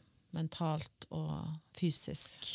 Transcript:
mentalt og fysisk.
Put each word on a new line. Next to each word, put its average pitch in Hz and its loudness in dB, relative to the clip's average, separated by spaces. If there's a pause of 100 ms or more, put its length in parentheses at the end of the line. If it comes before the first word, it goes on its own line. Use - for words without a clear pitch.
(360)
mentalt 160 0
og 156 0 (320)
fysisk. - 2 (220)